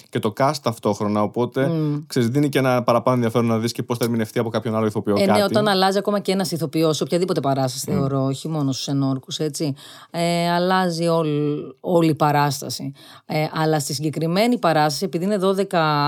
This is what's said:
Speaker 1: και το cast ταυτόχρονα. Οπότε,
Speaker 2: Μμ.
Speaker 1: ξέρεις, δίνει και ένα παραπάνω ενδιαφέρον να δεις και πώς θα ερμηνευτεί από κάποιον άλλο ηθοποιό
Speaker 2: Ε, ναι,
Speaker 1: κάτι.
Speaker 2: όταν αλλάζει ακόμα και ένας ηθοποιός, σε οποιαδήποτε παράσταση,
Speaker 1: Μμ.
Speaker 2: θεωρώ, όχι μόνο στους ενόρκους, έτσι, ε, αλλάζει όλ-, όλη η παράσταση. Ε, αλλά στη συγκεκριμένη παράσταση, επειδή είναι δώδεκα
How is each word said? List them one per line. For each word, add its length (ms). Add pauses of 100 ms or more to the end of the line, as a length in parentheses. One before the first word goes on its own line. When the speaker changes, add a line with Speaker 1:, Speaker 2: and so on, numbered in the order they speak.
Speaker 1:
και 100
το 220
cast 120 (100)
ταυτόχρονα. 600
Οπότε, 440
Speaker 2:
Μμ. 400
Speaker 1:
ξέρεις, 220
δίνει 200
και 100
ένα 240
παραπάνω 340
ενδιαφέρον 300
να 120
δεις 140
και 100
πώς 160
θα 60
ερμηνευτεί 340
από 100
κάποιον 280
άλλο 100
ηθοποιό 300
Speaker 2:
Ε, 40
ναι, 60
Speaker 1:
κάτι. 160
Speaker 2:
όταν 260
αλλάζει 300
ακόμα 220
και 120
ένας 200
ηθοποιός, 440
σε 60
οποιαδήποτε 380
παράσταση, 500
Speaker 1:
Μμ. 40
Speaker 2:
θεωρώ, 300
όχι 240
μόνο 240
στους 160
ενόρκους, 500
έτσι, 360 (360)
ε, 400
αλλάζει 560
όλ-, 720
όλη 300
η 40
παράσταση. 800 (340)
Ε, 280
αλλά 260
στη 140
συγκεκριμένη 640
παράσταση, 460
επειδή 200
είναι 120
δώδεκα 480 (240)